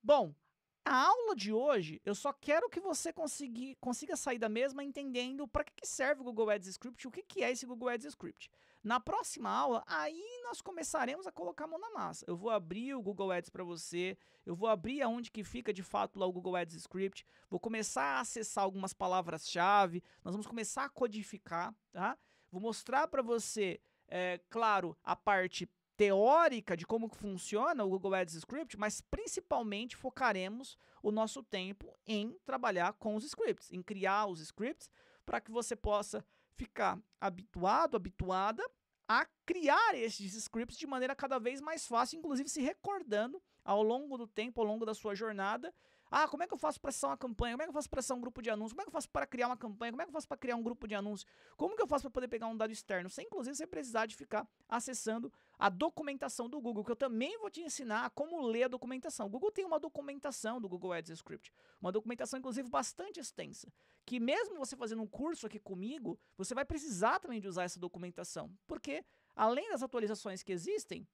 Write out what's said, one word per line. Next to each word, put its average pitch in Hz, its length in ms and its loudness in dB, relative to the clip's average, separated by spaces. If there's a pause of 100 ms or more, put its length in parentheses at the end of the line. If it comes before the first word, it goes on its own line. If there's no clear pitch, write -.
Bom, 220 320 8 (500)
a 277 220 6
aula 440 300 6
de 208 160 -2
hoje, 220 520 4
eu 202 100 2
só 277 180 -2
quero 320 360 2
que - 120 -4
você 339 320 -2
consegui-, 269 680 -6
consiga 269 360 -4
sair 247 220 -2
da 220 100 0
mesma 269 340 0
entendendo 269 640 -4
pra 294 160 -2
que - 100 -6
que - 140 -12
serve 269 360 0
o - 20 -8
Google 220 260 2
Ads 208 200 2
Script 240 340 -12
e 262 40 -8
o - 40 -8
que 370 100 -10
que - 220 -2
é 240 80 2
esse 254 120 -4
Google 247 240 -4
Ads 240 180 -2
Script. - 440 -12 (320)
Na 226 160 2
próxima 302 500 -2
aula, 233 380 2
aí 339 560 -4
nós 466 180 -8
começaremos 320 640 -2
a 381 60 -8
colocar 339 360 -6
a - 20 -8
mão 330 100 -6
na 440 120 -10
massa. 180 360 -6
Eu 175 100 -4
vou 202 140 -2
abrir 214 440 -2
o 247 80 -4
Google 196 280 -2
Ads 175 180 0
pra - 140 -10
você, 175 560 -4 (260)
eu 175 120 -4
vou 214 120 2
abrir 220 340 2
aonde 233 280 0
que 214 140 -6
fica 226 280 -4
de 185 120 -4
fato 196 340 -2
lá 190 80 4
o 185 60 2
Google 180 240 -2
Ads 170 180 -2
Script, 190 500 -4 (240)
vou 175 120 -2
começar 226 560 0
a 254 40 2
acessar 220 440 0
algumas 190 280 -2
palavras-chave, 180 1120 4 (220)
nós 175 100 -4
vamos 208 140 -6
começar 233 360 -4
a 277 40 -4
codificar, 208 840 -2 (200)
tá? 196 260 -2 (320)
Vou 185 100 -6
mostrar 240 460 2
pra 277 160 2
você, 220 580 0 (280)
é, 180 320 -2 (100)
claro, 202 540 2
a 180 100 2
parte 185 560 2 (260)
teórica 214 800 8
de 165 80 -6
como 226 240 0
que - 80 -12
funciona 214 680 0
o 196 40 2
Google 190 260 2
Ads 180 200 2
Script, 233 420 -8
mas 208 240 0
principalmente 240 960 -2
focaremos 233 800 0 (240)
o 208 120 2
nosso 220 300 0
tempo 196 640 -6
em 220 400 -2
trabalhar 208 500 2
com 214 200 -4
os 214 100 -2
scripts, - 460 -2
em 180 100 -6
criar 196 460 2
os 175 140 -4
scripts, 214 500 -6 (340)
pra 233 160 0
que - 120 -16
você 233 240 -2
possa 214 480 0 (300)
ficar 208 440 0 (220)
habituado, 196 760 2
habituada 190 640 0 (440)
a 247 200 6 (200)
criar 359 480 6
esses 214 400 -4
scripts 226 420 -6
de 311 100 -8
maneira 262 280 0
cada 269 240 -2
vez 247 220 -2
mais 311 260 -4
fácil, 240 320 2
inclusive 285 300 -2
se 311 120 -2
recordando 294 800 0 (240)
ao 202 180 4
longo 262 360 2
do 233 80 -6
tempo, 233 340 -4
ao 220 60 4
longo 220 180 0
da 220 100 -2
sua 208 200 -4
jornada, 214 580 -2 (380)
"Ah, 302 180 6
como 302 140 -2
é 359 40 0
que - 60 -6
eu 269 60 -6
faço 302 220 0
pra 277 100 -4
acessar 277 200 0
uma 277 60 -2
campanha? 233 380 -2
Como 269 80 -4
é 320 40 -2
que 349 40 -8
eu 269 40 -10
faço 294 140 -2
pra - 120 -2
acessar 262 160 -2
um 247 40 -6
grupo 254 220 -8
de 226 80 0
anúncios? 214 220 -2
Como 320 100 -8
é - 20 -4
que 381 40 -10
eu - 40 -16
faço 302 160 -2
pra 277 180 0
criar 240 200 0
uma 247 100 0
campanha? 233 360 -6
Como 269 100 -4
é - 20 0
que 359 60 -10
eu - 20 -14
faço 302 160 -6
pra 277 80 -4
criar 240 200 0
um 233 60 -2
grupo 233 240 -4
de 214 80 -4
anúncios? 202 360 -4 (260)
Como 359 180 0
que 440 80 2
eu 392 40 4
faço 277 160 2
pra 269 80 -8
poder 247 180 -2
pegar 226 200 -4
um 226 80 -4
dado 220 160 0
externo?" 185 360 -4
Sem, 320 180 -10
inclusive, 285 300 -4
você 311 100 -6
precisar 254 400 0
de 220 100 -10
ficar 220 300 -4 (220)
acessando 233 640 -2 (260)
a 202 100 6
documentação 269 800 -2
do 285 120 -6
Google, 220 240 -2
que 233 60 -6
eu 233 60 0
também 269 420 0
vou 427 100 -6
te 330 140 -10
ensinar 247 420 -2
a 247 60 -2
como 320 320 -4
ler 240 220 4
a 262 40 2
documentação. 247 580 -6
O 202 40 -6
Google 285 220 0
tem 392 120 -2
uma 330 140 2
documentação 277 840 -4
do 202 80 -6
Google 180 240 -4
Ads 165 260 -6
Script, - 340 -14 (280)
uma 180 120 0
documentação, 233 460 -2
inclusive, 254 300 -4
bastante 320 520 -2
extensa, 156 520 -12 (320)
que 247 140 -4
mesmo 349 400 2
você 269 180 -6
fazendo 226 260 -4
um 220 40 -4
curso 285 400 -4
aqui 214 140 -8
comigo, 196 580 -6 (180)
você 190 160 -4
vai 262 120 0
precisar 277 560 2
também 240 200 -6
de 196 60 -10
usar 180 160 -2
essa 180 160 -4
documentação, 175 720 -8 (140)
porque 302 380 -6 (320)
além 254 340 4
das 262 140 -2
atualizações 214 580 -4
que 190 100 -6
existem 180 600 -4